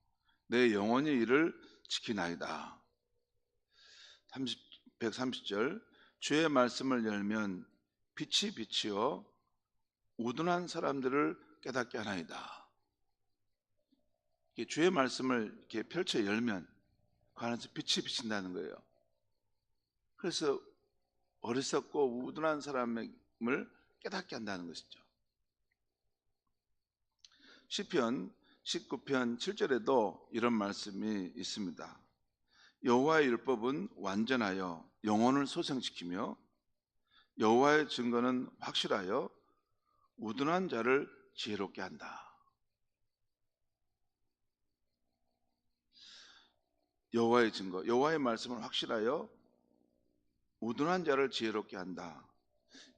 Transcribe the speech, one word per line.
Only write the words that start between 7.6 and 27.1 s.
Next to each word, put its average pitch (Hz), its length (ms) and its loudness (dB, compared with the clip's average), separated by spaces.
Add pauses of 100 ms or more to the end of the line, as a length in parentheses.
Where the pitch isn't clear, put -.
빛이 202 400 -2
비치어 113 720 -2 (920)
우둔한 160 500 0
사람들을 143 680 0 (240)
깨닫게 123 360 -4
하나이다." - 720 -8 (1800)
이게 117 120 -6
주의 165 240 4
말씀을 123 680 2
이렇게 - 240 -6
펼쳐 160 420 -2
열면 107 420 0 (680)
그 117 100 -8
안에서 117 280 -6
빛이 151 320 -2
비친다는 101 480 -4
거예요. 87 220 -8 (1400)
그래서 156 440 0 (840)
어리석고 131 840 0
우둔한 151 360 -2
사람을 123 1080 -4 (300)
깨닫게 185 360 -10
한다는 101 300 -6
것이죠. - 340 -16 (2750)